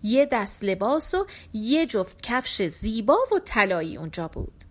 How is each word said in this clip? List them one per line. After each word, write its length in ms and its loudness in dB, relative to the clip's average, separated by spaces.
یه 280 4
دست 320 -2
لباس 500 0
و 140 0
یه 320 2
جفت 380 -4
کفش 380 -2
زیبا 560 2
و 80 4
طلایی 580 0
اونجا 300 -8
بود. 440 -10